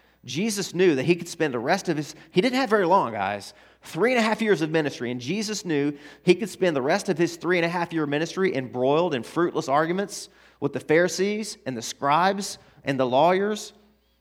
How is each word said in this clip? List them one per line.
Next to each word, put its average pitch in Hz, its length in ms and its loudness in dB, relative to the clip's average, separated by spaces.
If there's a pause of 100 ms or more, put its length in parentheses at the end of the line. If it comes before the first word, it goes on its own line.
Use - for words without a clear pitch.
(240)
Jesus 190 500 -4
knew 175 220 6
that 131 80 -2
he 170 100 4
could 170 140 -4
spend 151 260 -2
the 123 40 -4
rest 160 300 0
of 160 80 -2
his, 147 180 -8 (160)
he 175 100 2
didn't 247 180 0
have 262 100 0
very 208 160 2
long, 165 280 4
guys. 101 420 -4 (280)
Three 202 280 0
and 254 80 2
a 226 40 4
half 220 200 0
years 202 180 2
of 156 100 0
ministry, 147 400 -2
and 123 100 -6
Jesus 202 440 -4
knew 147 320 -2 (280)
he 185 100 8
could 175 160 -2
spend 180 240 0
the 131 80 0
rest 180 260 0
of 175 80 -2
his 170 200 0
three 175 220 0
and 170 60 2
a 170 40 0
half 170 240 -4
year 160 140 0
ministry 160 480 -2
embroiled 135 600 0
in 117 80 -4
fruitless 160 460 -2
arguments 165 600 -2 (300)
with 143 140 -2
the 151 80 -6
Pharisees 185 840 0
and 127 120 -6
the 113 60 -6
scribes 180 760 0 (260)
and 139 140 -2
the 131 80 2
lawyers 185 680 2 (480)